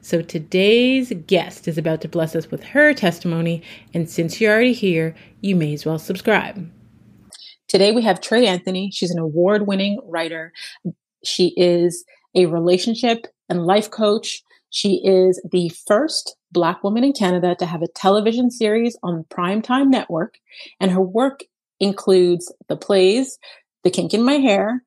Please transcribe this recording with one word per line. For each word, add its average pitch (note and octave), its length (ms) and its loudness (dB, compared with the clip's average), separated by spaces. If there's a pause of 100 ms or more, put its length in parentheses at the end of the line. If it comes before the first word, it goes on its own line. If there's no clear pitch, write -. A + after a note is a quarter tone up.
So E3+ 200 -2
today's A3+ 880 0 (140)
guest - 420 -2
is D#3+ 120 -4
about D#3+ 220 -2
to D#3+ 60 -10
bless D#3+ 280 -4
us D#3+ 160 -4
with - 120 -10
her D4+ 300 4
testimony, E3+ 720 -2 (320)
and E3 140 -2
since E3 300 -4
you're G#3+ 140 4
already A#3+ 200 4
here, D#3+ 420 0 (260)
you G3 140 0
may D3+ 180 0
as D3 120 -10
well D#3+ 140 -2
subscribe. F#3 680 -2 (1000)
Today G3+ 240 2
we A3+ 120 0
have F#3 180 0
Trey A#3 240 2
Anthony. F#3 460 -4
She's - 200 -4
an F3 80 -4
award-winning G3 880 0
writer. E3 480 -8 (720)
She - 240 0 (100)
is F3 480 2 (300)
a F#3 100 6
relationship F#3 800 0 (240)
and F3 160 -2
life G#3+ 240 2
coach. A3 540 -2 (260)
She - 340 0
is F#3 380 4 (100)
the F3 180 0 (180)
first C4 480 -2 (160)
Black F3 320 -2
woman G#3+ 200 0
in C#4 80 2
Canada F3+ 440 0
to F#3 100 -4
have E3 160 -8
a E3+ 60 -4
television A3+ 640 2
series A3+ 500 0
on E3+ 280 -6
Primetime A3 600 0
Network, F#3+ 460 -2 (440)
and F#3+ 120 0
her F#3 100 2
work A3+ 400 0 (380)
includes F#3 760 2 (160)
the - 80 -4
plays, G#3 640 2 (440)
The F3+ 60 4
Kink F3 240 -2
in A3 100 2
My C4+ 120 4
Hair A#3 520 0